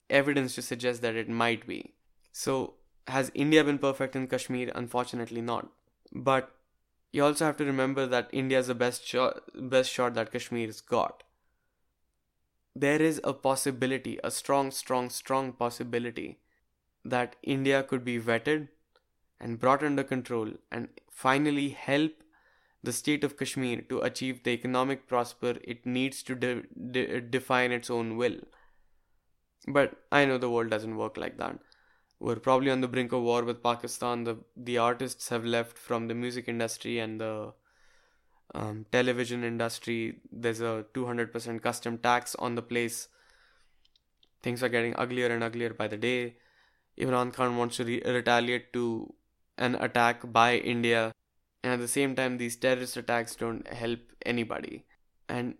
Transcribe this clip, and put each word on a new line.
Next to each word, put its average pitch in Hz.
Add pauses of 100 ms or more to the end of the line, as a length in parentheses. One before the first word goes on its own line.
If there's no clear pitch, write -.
evidence 139
to 127
suggest 120
that 117
it 113
might 117
be. - (380)
So, - (320)
has 131
India 151
been 143
perfect 135
in 131
Kashmir? 127
Unfortunately 120
not. 117 (440)
But 131 (600)
you 139
also 147
have 147
to 151
remember 135
that 123
India 131
is 127
the 127
best 120
shot, - (140)
best 127
shot 123
that 113
Kashmir's 117
got. - (1500)
There 143
is 156
a 143
possibility, 131
a -
strong, 139
strong, 123
strong 131
possibility 120 (640)
that 123
India 135
could 131
be 120
vetted 120 (680)
and 117
brought 135
under 143
control 123 (200)
and - (200)
finally 143
help 147 (720)
the 123
state 147
of 139
Kashmir 127
to 127
achieve 127
the 127
economic 127
prosper 123
it 120
needs 127
to 131
de-, 123 (280)
de-, 123
define 123
its 120
own 117
will. 117 (1300)
But 139 (160)
I 143
know 131
the 123
world 117
doesn't 110
work 107
like -
that. 87 (600)
We're 120
probably 131
on 131
the 127
brink 123
of 127
war 120
with 117
Pakistan. 120
The, 113 (200)
the 120
artists 120
have 117
left 117
from 117
the 117
music 120
industry 117
and 110
the, 110 (1000)
um, 107
television 123
industry. 117 (120)
There's 113
a 113
two 127
hundred 120
percent 117
custom 120
tax 120
on 120
the 117
place. 117 (1300)
Things 123
are 123
getting 117
uglier 123
and 117
uglier 117
by 107
the 107
day. 120 (600)
Imran 123
Khan 123
wants 120
to 123
re-, 120
retaliate 120
to 117 (440)
an 123
attack 120
by 117
India. 117 (500)
And 127
at 123
the 120
same 139
time, 127
these 120
terrorist 127
attacks 117
don't 117
help 117 (260)
anybody. - (420)
And 123